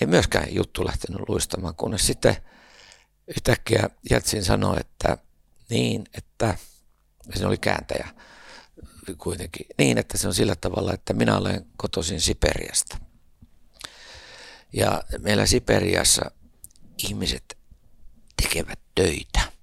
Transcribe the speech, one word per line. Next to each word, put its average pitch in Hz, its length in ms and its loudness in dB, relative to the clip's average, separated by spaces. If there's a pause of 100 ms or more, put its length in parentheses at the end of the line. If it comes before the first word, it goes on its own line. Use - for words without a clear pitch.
ei - 60 2
myöskään 117 480 2
juttu - 300 -2
lähtenyt - 440 -6
luistamaan, 85 460 -4
kunnes - 320 -2
sitten 117 280 2 (920)
yhtäkkiä - 640 0 (200)
Jeltsin 117 340 2
sanoi, 98 360 2
että - 380 0 (520)
niin, 113 340 0 (100)
että, - 320 -6 (840)
ja - 60 -14
siinä 98 140 0
oli 98 100 2
kääntäjä - 520 -2 (1080)
kuitenkin, 85 480 -8 (120)
niin, 131 200 4
että - 200 -4
se 101 100 -2
on 98 60 -2
sillä 107 220 2
tavalla, 92 380 -2
että - 200 -4
minä 110 240 4
olen 95 280 -2 (120)
kotoisin 82 440 -4
Siperiasta. - 760 -2 (1800)
Ja 104 300 2 (160)
meillä 104 260 2
Siperiassa 98 840 2 (680)
ihmiset - 600 -6 (840)
tekevät - 380 -2 (160)
töitä. - 460 2 (220)